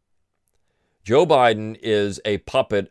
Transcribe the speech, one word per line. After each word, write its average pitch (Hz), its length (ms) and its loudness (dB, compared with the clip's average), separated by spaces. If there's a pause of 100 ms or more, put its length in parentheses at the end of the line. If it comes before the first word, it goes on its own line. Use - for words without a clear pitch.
(1040)
Joe 139 220 2
Biden 113 560 0
is 104 440 -2
a 104 140 -4
puppet 107 520 -4